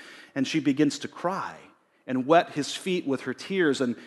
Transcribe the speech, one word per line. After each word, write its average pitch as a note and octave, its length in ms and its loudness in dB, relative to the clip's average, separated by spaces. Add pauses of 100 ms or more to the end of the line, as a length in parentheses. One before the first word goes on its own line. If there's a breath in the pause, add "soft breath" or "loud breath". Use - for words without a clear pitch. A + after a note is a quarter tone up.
(380 loud breath)
and C3+ 100 0
she D#3 140 -2
begins C#3+ 400 2
to - 80 -8
cry D3 480 -6 (500)
and B2+ 180 -2
wet E3 260 6
his - 220 -6
feet F3+ 320 -2
with C3+ 180 -2
her B2 120 -6
tears E3 460 0
and A#2+ 160 0 (100)